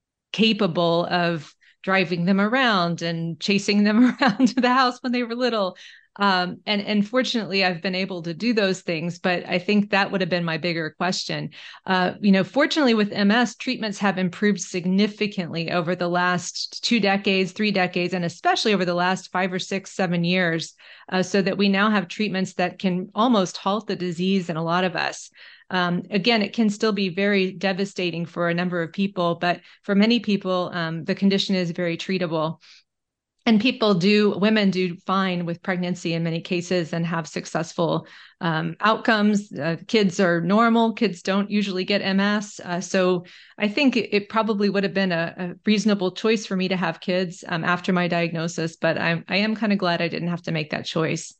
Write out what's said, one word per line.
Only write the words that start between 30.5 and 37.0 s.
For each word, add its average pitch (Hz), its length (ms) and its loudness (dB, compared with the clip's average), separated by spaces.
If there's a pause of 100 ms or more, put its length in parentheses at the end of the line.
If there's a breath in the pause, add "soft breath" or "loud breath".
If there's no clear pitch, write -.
um, 165 320 -6
the 190 100 -2
condition 196 400 2
is 175 160 0
very 170 240 -2
treatable. 165 640 -4 (880 soft breath)
And 220 140 6
people 226 360 2
do, 208 420 4
women 208 320 4
do 180 260 -2 (120)
fine 190 360 0
with 170 200 -8
pregnancy 180 500 -4
in 165 100 -2
many 165 160 -2
cases 175 540 -2
and 170 100 -2